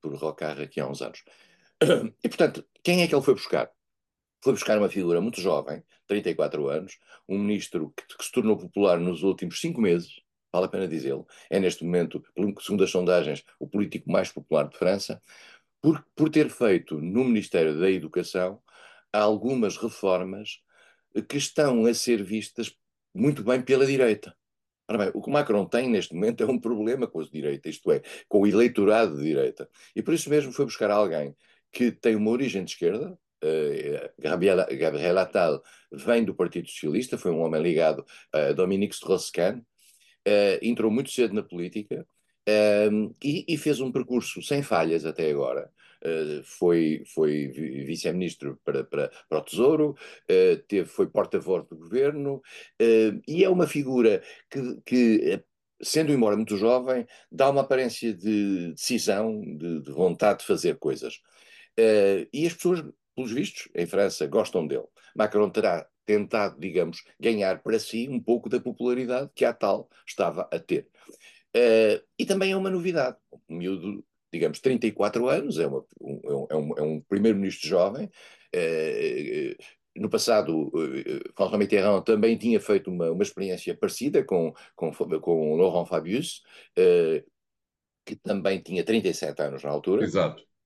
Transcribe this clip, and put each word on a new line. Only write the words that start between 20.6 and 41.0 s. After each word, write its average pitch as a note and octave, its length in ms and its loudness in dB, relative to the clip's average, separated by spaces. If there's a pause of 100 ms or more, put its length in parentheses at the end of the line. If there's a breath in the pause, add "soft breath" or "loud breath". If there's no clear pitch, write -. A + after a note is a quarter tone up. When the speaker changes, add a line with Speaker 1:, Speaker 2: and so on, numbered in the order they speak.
Speaker 1:
que - 80 -6
estão C#3 500 2
a A#2 80 2
ser A2+ 300 0
vistas G#2+ 520 -8 (380)
muito B2+ 300 0
bem B2+ 180 2
pela C3 240 4
direita. B2+ 500 0 (520)
Ora G#2+ 100 -2
bem, G2 160 0
o G#2 80 -8
que - 80 -8
Macron A#2 340 2
tem A#2+ 240 -2
neste G2+ 260 0
momento A2 280 -2
é A2+ 40 2
um A#2+ 120 0
problema A2+ 480 -2
com E2 140 -8
a D2+ 40 -6
direita, D2 440 -8
isto - 240 0
é, C#2+ 100 0 (260 loud breath)
com G#2 120 4
o G2 60 6
eleitorado G#2 680 4
de C#2+ 60 -6
direita. C#2 460 -2 (260 soft breath)
E A2 80 -6
por A2 120 -2
isso D#3+ 140 -4
mesmo C#3 240 0
foi C#3 120 -2
buscar A2+ 260 -2
alguém D#2+ 440 0 (360 soft breath)
que A#2+ 220 0
tem A2+ 240 2
uma G#2+ 140 0
origem A#2 340 -2
de - 60 -12
esquerda, F#2+ 480 -4 (240)
eh, D2 760 -2
Gabriel, F2+ 480 2 (120)
Gabriel D#2+ 400 0
Attal F2 440 0 (300 soft breath)
vem A#2 320 0
do F#2+ 100 -4
Partido F2 340 -4
Socialista, F2+ 500 -4
foi F#2+ 120 -2
um D#2+ 100 0
homem D#2+ 200 0
ligado D#2+ 420 2 (300 loud breath)
a D2 200 2
Dominique G2 420 0
Strauss-Kahn, F#2 680 -2 (640 soft breath)
eh, G2+ 380 4
entrou A2+ 280 0
muito B2+ 200 -2